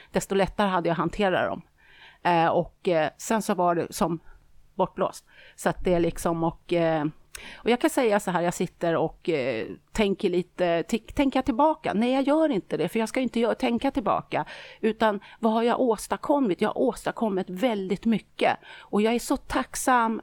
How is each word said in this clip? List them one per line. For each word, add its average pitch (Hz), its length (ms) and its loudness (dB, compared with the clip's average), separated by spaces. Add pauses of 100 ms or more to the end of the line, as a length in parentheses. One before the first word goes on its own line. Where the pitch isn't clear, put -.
(120)
desto 196 240 -2
lättare 196 320 2
hade 175 220 0
jag 165 40 0
att 156 40 -2
hantera 170 500 0
dem. 95 140 -8 (640)
Eh, 170 240 4
och, 160 400 -2
eh, 160 300 2
sen 226 240 0
så 208 120 0
var 175 220 2
det 156 180 -4
som 165 260 0 (560)
bortblåst. - 500 -2 (300)
Så - 140 -2
att - 140 -4
det, 175 160 2
liksom, 170 440 0
och, 165 300 -4
eh, 160 320 2 (520)
och - 120 -4
jag 240 120 0
kan 320 80 2
säga 220 300 2
så 190 120 -2
här, 170 100 2
jag 175 120 0
sitter 170 420 -2
och, 156 340 -2
eh, 123 380 -2 (240)
tänker 196 380 0
lite, 175 540 0
t-, 220 160 -2 (160)
tänker 277 220 2
jag 262 80 0
tillbaka? 294 500 0
Nej, 240 180 2
jag 269 140 2
gör 311 220 4
inte 190 280 -2
det, 151 120 0
för 220 100 -2
jag 220 100 -2
ska - 100 -4
inte 240 200 0
gö-, 220 160 2
tänka 254 360 0
tillbaka. 151 540 -2 (360)
Utan 214 380 0 (200)
vad 220 140 2
har 226 100 2
jag 233 180 2
åstadkommit? 240 800 0
Jag - 80 2
har - 80 -4
åstadkommit 202 720 -2
väldigt 190 560 -2
mycket. 220 520 0 (220)
Och - 220 -2
jag 226 140 2
är 233 40 -2
så 269 180 -2
tacksam 240 840 0